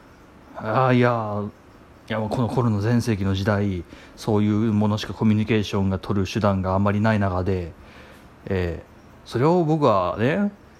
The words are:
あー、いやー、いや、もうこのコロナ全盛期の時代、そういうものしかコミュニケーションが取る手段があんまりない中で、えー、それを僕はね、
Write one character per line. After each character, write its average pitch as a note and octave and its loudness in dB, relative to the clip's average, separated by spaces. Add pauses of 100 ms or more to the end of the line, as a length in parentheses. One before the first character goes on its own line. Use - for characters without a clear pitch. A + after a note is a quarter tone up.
(560)
あ A2 0
ー、 B2+ 4
い B2 4
や A#2+ 4
ー、 G#2 -4 (600)
い - -8
や、 G#2+ -2
も G#2+ -2
う - -6
こ B2+ -2
の A2 0
コ - -2
ロ A#2+ 2
ナ G2+ 0
全 A2+ 2
盛 A2 0
期 G2 -4
の F#2+ 0
時 F#2+ -2
代、 G2+ 0 (320)
そ G#2+ 0
う G#2+ 2
い G#2 2
う G#2+ 2
も G#2 2
の G#2+ 0
し - -8
か G2 -10
コ - -2
ミ G#2+ 4
ュ - 2
ニ G#2+ 0
ケ A2 2
ー - 0
シ G#2 -6
ョ G2 0
ン G2 0
が F#2 -2
取 G2+ -2
る F2+ -2
手 - -4
段 G2 2
が F#2+ 0
あ - 2
ん G2+ 0
ま G2+ 2
り G#2 0
な A2 2
い G#2 2
中 F#2 0
で、 F2+ -4 (720)
え F2 -4 (420)
ー、 - -20
そ A#2 -4
れ B2+ 2
を F3 2
僕 D3+ 0
は F#2+ 2
ね、 F3 0 (300)